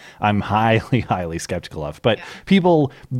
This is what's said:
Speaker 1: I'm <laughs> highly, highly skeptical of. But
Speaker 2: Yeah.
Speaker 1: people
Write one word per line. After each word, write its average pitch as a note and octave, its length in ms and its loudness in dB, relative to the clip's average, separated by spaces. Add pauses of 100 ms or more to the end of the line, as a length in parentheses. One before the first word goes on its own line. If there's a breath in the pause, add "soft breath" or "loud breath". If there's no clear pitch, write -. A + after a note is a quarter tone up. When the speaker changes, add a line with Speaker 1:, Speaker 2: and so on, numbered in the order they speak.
(200 loud breath)
Speaker 1:
I'm G#2 200 2
<laughs> - 0 -
highly, A2 640 0
highly F2 360 -4
skeptical D#2+ 460 -8
of. D2 180 -10
But A2 160 2
Speaker 2:
Yeah. - 60 -16 (220 loud breath)
Speaker 1:
people E3+ 440 4 (300 loud breath)